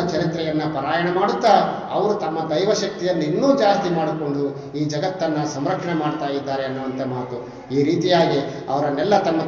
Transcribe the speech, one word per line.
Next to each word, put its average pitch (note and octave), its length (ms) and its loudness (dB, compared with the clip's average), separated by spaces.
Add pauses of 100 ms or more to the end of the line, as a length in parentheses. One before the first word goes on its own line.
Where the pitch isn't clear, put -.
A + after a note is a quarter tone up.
(120)
ಚರಿತ್ರೆಯನ್ನ D#3+ 520 -2 (120)
ಪಾರಾಯಣ E3 420 0
ಮಾಡುತ್ತಾ G#3 340 4 (440)
ಅವರು G#3 180 2 (100)
ತಮ್ಮ D#3+ 140 -4 (140)
ದೈವ F#3 180 2 (140)
ಶಕ್ತಿಯನ್ನು F3 460 -2
ಇನ್ನೂ A#3+ 200 4 (140)
ಜಾಸ್ತಿ G3 340 2
ಮಾಡಿಕೊಂಡು D#3 460 -2 (340)
ಈ D3+ 60 0 (100)
ಜಗತ್ತನ್ನ D#3 500 -2 (120)
ಸಂರಕ್ಷಣೆ E3+ 460 -2
ಮಾಡ್ತಾ D3 360 -2
ಇದ್ದಾರೆ C3+ 320 -4
ಅನ್ನುವಂಥ C3 320 -4 (120)
ಮಾತು. B2+ 220 -6 (400)
ಈ C#3+ 140 4
ರೀತಿಯಾಗಿ E3+ 500 4 (320)
ಅವರನ್ನೆಲ್ಲ D3 420 0 (140)
ತಮ್ಮ D#3+ 200 2